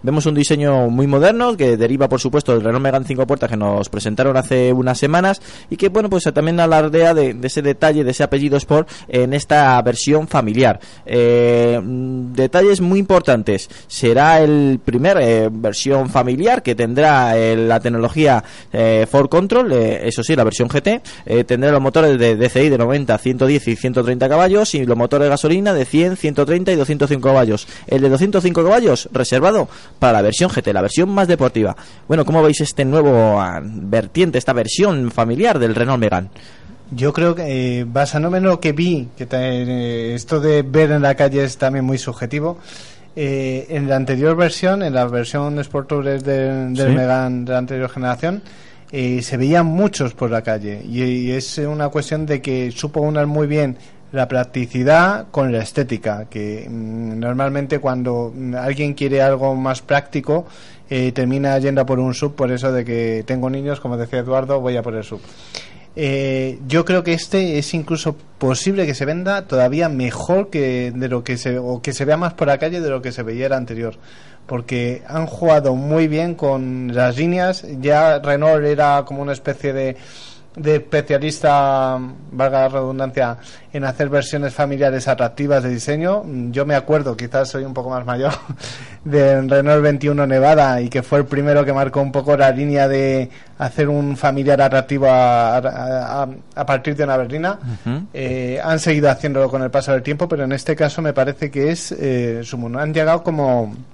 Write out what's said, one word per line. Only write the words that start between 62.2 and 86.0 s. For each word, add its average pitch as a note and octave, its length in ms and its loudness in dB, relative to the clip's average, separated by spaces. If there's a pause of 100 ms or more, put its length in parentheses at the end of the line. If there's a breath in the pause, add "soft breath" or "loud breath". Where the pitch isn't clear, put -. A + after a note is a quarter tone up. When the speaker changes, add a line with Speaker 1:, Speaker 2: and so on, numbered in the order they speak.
Speaker 2:
por B2+ 160 -2
eso B2+ 220 -2
de B2 100 -2
que A#2 420 -4
tengo B2+ 240 -4
niños, C#3 300 -6
como B2 160 -6
decía A#2+ 240 -4
Eduardo, C3 400 -2
voy B2 160 -2
a A#2 80 -2
por A#2 100 -6
el A2 120 -8
sub. G#2 160 -14 (760 loud breath)
Eh, C3+ 720 -4
yo D#3+ 160 2
creo F3+ 220 0
que E3+ 80 0
este F3 440 -2
es D3 160 -6
incluso D#3 440 -4 (200)
posible F3 480 -2
que C#3+ 80 -4
se C3+ 120 -4
venda F#3 380 -4
todavía C3+ 440 0
mejor D#3 600 -2
que B2+ 440 -2
de B2+ 140 -6
lo A#2+ 160 -4
que B2 140 -6
se, B2 200 -4
o B2 240 -6
que C#3 120 -6
se C#3+ 100 -6
vea D3+ 140 2
más F3 160 -4
por D#3 140 -2
la C#3 100 2
calle E3 240 -6
de D3+ 80 -4
lo C3 120 -4
que B2 120 -10
se B2 100 -10
veía A#2 220 -6
el C3+ 80 0
anterior, A#2 420 -6 (500 loud breath)
porque B2 600 -6
han D#3+ 180 -6
jugado D3+ 500 2
muy D3+ 340 0
bien D#3+ 260 -4
con B2+ 580 -4
las B2 220 0
líneas. F3+ 500 -2 (140)
Ya D3 400 2
Renault D3 460 2
era C#3+ 400 2
como C#3 160 -10
una C#3+ 100 -6
especie C3+ 400 -6
de, C3 240 -4 (600 loud breath)
de D3+ 180 2
especialista, C#3+ 1200 0 (340)
valga C3 320 0
la C3 60 2
redundancia, C3 680 -4 (340 loud breath)
en C#3 140 -6
hacer C3+ 240 -4
versiones C#3+ 440 -2
familiares C#3 540 0
atractivas C3 560 0
de B2+ 60 -2
diseño. D#3 540 -2 (280)